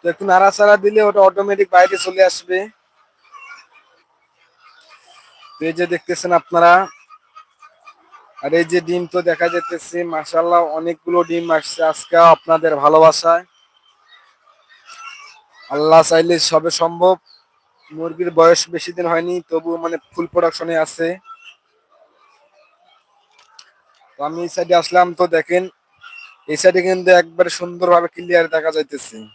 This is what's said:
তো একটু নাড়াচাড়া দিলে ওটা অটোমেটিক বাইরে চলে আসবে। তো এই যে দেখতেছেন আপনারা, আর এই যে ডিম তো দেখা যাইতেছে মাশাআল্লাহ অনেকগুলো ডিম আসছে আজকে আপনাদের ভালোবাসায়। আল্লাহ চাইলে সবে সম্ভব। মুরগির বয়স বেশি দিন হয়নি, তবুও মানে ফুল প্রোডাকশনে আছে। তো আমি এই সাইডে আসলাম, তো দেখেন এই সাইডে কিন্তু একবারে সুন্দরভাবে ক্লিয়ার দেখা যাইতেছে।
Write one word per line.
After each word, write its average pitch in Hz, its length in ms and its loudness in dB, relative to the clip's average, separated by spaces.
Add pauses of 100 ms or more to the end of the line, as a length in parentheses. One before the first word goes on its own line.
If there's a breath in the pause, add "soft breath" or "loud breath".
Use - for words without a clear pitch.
তো - 120 -20
একটু - 180 -10
নাড়াচাড়া 196 540 4
দিলে 214 240 2
ওটা 202 200 0
অটোমেটিক 196 460 -2
বাইরে 185 300 4
চলে 185 260 0
আসবে। 180 280 -6 (3000)
তো - 140 -16
এই 160 100 -6
যে 175 140 0
দেখতেছেন 175 480 -6
আপনারা, 170 320 4 (1700)
আর 143 80 -6 (100)
এই 165 100 -2
যে 180 80 0 (100)
ডিম 180 140 -4 (100)
তো 180 60 -2 (120)
দেখা 170 220 -2
যাইতেছে 175 460 -8 (160)
মাশাআল্লাহ 165 480 0 (160)
অনেকগুলো 170 400 -4 (120)
ডিম 170 160 -6 (100)
আসছে - 240 -6 (100)
আজকে - 260 -4 (180)
আপনাদের 160 380 -2 (100)
ভালোবাসায়। 160 640 4 (2250)
আল্লাহ 156 260 4 (100)
চাইলে 165 240 2 (160)
সবে 160 220 -2 (100)
সম্ভব। 170 340 0 (760)
মুরগির 165 460 -8
বয়স 165 220 6 (140)
বেশি 165 220 -8
দিন 175 160 -4
হয়নি, 170 220 -4 (160)
তবুও 165 340 -6
মানে 165 120 -6 (160)
ফুল 170 200 -8
প্রোডাকশনে 170 420 -4 (100)
আছে। 165 240 -6 (3000)
তো - 140 -18
আমি 165 180 -10
এই 165 80 -10
সাইডে 170 280 -2
আসলাম, 180 240 2 (120)
তো 180 60 2 (120)
দেখেন 175 260 0 (840)
এই 151 120 -4
সাইডে 185 260 2
কিন্তু 185 240 -2 (100)
একবারে 170 380 -4
সুন্দরভাবে 175 560 -2
ক্লিয়ার 175 400 -2
দেখা 160 220 -2
যাইতেছে। 143 400 -8 (180)